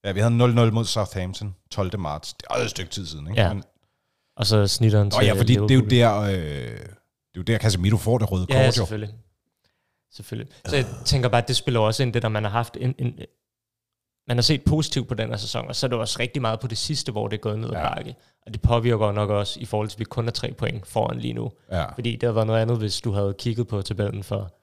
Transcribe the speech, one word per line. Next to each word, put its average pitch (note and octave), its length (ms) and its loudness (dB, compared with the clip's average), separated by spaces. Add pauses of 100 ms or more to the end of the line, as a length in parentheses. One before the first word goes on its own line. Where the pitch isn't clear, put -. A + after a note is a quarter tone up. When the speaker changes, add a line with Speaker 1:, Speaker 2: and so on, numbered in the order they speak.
Speaker 1:
Ja, G2+ 80 -4
vi F#2+ 80 -2
havde A#2 180 4
nul A#2+ 160 6
nul A2+ 200 6
mod A2+ 120 0
Southampton F#2+ 680 -4 (160)
tolvte F#2 260 -4
marts. D2+ 360 -8
Det - 160 -20
er - 40 -6
også B2 120 0
et G#2+ 40 -4
stykke F#2 220 -10
tid F#2+ 140 -8
siden, D2+ 220 -12
ikke? G#2+ 140 0
Speaker 2:
Ja. F#2+ 120 2
Speaker 1:
Men F#2+ 100 -6 (720)
Speaker 2:
Og G#2+ 80 -2
så G#2 220 4
snitteren G#2 400 4
Speaker 1:
Nå, F#2+ 120 0
Speaker 2:
til G#2+ 80 6
Speaker 1:
ja, G2 60 6
fordi A2 200 4
det G#2 60 4
er - 20 2
jo G#2+ 60 2
Speaker 2:
Liverpool. A#2+ 220 6
Speaker 1:
der, A2+ 300 6
øh, G2+ 180 0
det C#2+ 1000 -10
er - 20 -8
jo F2+ 40 -8
der, A2 160 2
Casemiro G2+ 400 4
får A#2 200 2
det G#2+ 140 0
røde F#2 180 0
Speaker 2:
Ja, C3 60 2
Speaker 1:
kort, C3 100 8
jo. C3 60 6
Speaker 2:
selvfølgelig. G#2+ 440 -4 (960)
Selvfølgelig. - 420 -12 (120)
Så A2+ 100 -4
jeg E3 100 2 (200)
tænker B2+ 240 2
bare, A#2+ 180 4
det B2+ 80 0
spiller A#2 240 2
også A2 240 2
ind, A#2 100 0
det A#2 80 0
der, A2+ 80 0
man G#2+ 140 -2
har G2+ 80 -2
haft A#2 280 -4
en, B2+ 180 0
en, B2 160 -2 (1120)
man A#2+ 100 0
har B2 40 2
set C#3 220 2
positivt D3+ 440 0
på B2 60 -4
den A2 160 -4
her A2+ 80 -4
sæson, A2+ 300 -6
og - 80 -8
så - 100 -2
er B2+ 40 0
det A#2 100 -2
også G#2+ 200 -4
rigtig C3+ 220 -2
meget A2+ 180 0
på B2+ 80 -6
det A2 100 -4
sidste, - 340 -4
hvor G#2 160 -4
det G#2+ 100 -4
er - 40 -8
gået G#2+ 180 -4
ned A2+ 100 -6
ad - 100 -4
Speaker 1:
Ja. - 160 -2
Speaker 2:
bakke. - 200 -10 (300)
Og G#2+ 80 -14
det A2 80 -8
påvirker A2+ 500 2
nok G#2 180 0
også, G2+ 300 -2
i - 60 -10
forhold G#2+ 240 -2
til, - 60 -12
at G#2+ 40 -18
vi A2+ 60 -4
kun A#2 220 -4
er A#2 40 -4
tre - 220 -6
point - 340 -6
foran A2+ 320 -2
lige A#2 140 -6
nu. A#2 180 -6 (200)
Speaker 1:
Ja. E2+ 220 -2
Speaker 2:
Fordi A#2 180 -4
det A2+ 120 -4
havde A#2 120 0
været A2 120 2
noget A2 140 2
andet, A#2 160 0
hvis G#2+ 240 -4
du A2+ 100 -4
havde G2+ 280 0
kigget A#2 280 -2
på G2+ 140 -4
tabellen G2+ 420 -4
for G2 400 -6